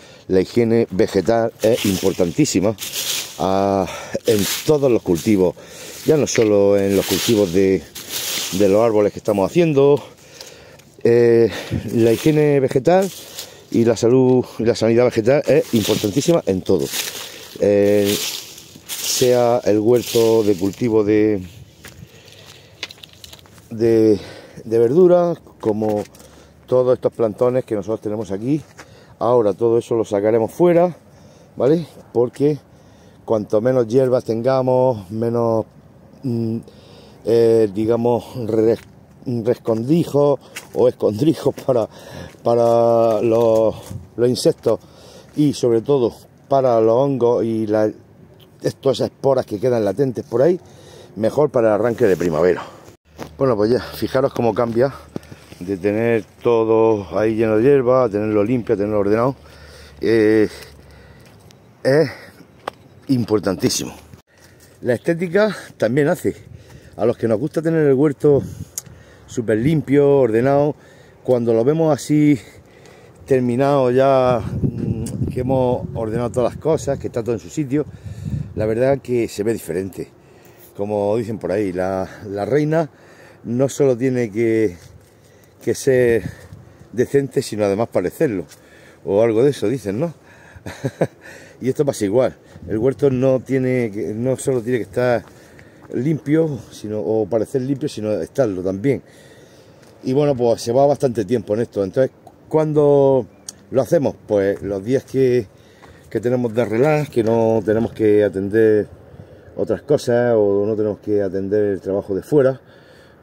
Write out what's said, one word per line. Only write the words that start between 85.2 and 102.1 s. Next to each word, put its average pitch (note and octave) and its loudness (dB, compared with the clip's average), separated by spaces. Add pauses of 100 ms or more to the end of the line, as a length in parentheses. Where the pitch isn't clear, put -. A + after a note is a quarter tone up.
que A2+ -2
ser A#2+ 2 (680)
decente, C3 -2
sino G#2 -4
además G2+ 0
parecerlo, F#2+ -2 (600)
o G2 2
algo A2+ 2
de D3 2
eso G#2 -4
dicen, G#2+ -4
¿no? E3 -4 (520)
<laughs> - -10
Y B2 -4
esto C#3 0
pasa B2 -4
igual, G#2 0 (320)
el G2+ -4
huerto C3+ 0
no B2+ 0
tiene B2+ -2
que, G#2 -8
no B2 -2
solo B2+ -4
tiene A#2+ -4
que G2 -8
estar B2 -2 (680)
limpio, D3 -2 (140)
sino, G#2+ -10
o G#2+ -2
parecer A2+ -2
limpio, C3+ -4
sino G#2+ -6
estarlo F#2 -4
también. G2 -2 (1000)
Y C3 -4
bueno, C#3+ 0
pues A#2 0
se A#2 -6
va C#3 4
bastante B2+ 0
tiempo G#2 -2
en A2+ -2
esto. G#2 -4
Entonces, C3 -2 (380)